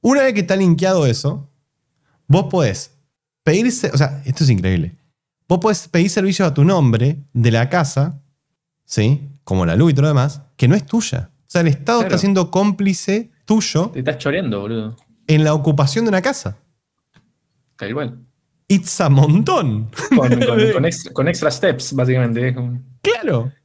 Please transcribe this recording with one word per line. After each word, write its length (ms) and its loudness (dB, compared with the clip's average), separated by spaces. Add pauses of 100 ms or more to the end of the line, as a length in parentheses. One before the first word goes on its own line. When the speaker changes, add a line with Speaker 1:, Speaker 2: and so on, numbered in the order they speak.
Speaker 1:
Una 200 2
vez 120 2
que 60 -2
está 160 -2
linkeado 500 2
eso, 420 -4 (760)
vos 240 4
podés 480 -2 (460)
pedir 280 2
se-, 180 -4
o 60 -4
sea, 300 -2
esto 180 -4
es 60 4
increíble. 460 -2 (520)
Vos 120 2
podés 280 -2
pedir 220 2
servicios 380 0
a 60 -2
tu 100 4
nombre 540 2 (140)
de 200 2
la 180 0
casa, 500 -2 (640)
¿sí? 440 -2 (160)
Como 200 0
la 120 0
luz 160 4
y 20 0
todo 80 2
lo 60 2
demás, 340 0 (140)
que 100 2
no 80 6
es 100 0
tuya. 460 -4 (100)
O 120 -20
sea, 80 2
el 80 2
Estado 320 0
Speaker 2:
Claro. 140 0
Speaker 1:
está 60 0
siendo 300 0
cómplice 800 -2 (140)
tuyo 480 0
Speaker 2:
Te 80 -8
estás 180 -4
choreando, 420 -4
boludo. 360 -8 (300)
Speaker 1:
en 180 4
la 100 2
ocupación 520 0
de 20 0
una 140 0
casa. 340 -4 (1200)
Speaker 2:
Tal 160 -8
cual. 260 -8 (500)
Speaker 1:
It's 340 0
a 80 2
montón. 800 2 (260)
Speaker 2:
Con, 140 4 (100)
con, 180 2 (100)
Speaker 1:
<laughs> 40 2
Speaker 2:
con 140 0
ex-, 260 -6
con 160 0
extra 220 0
steps, 440 -2
básicamente, 540 0
es 60 -4
como 260 -6 (220)
Speaker 1:
Claro. 500 -2 (120)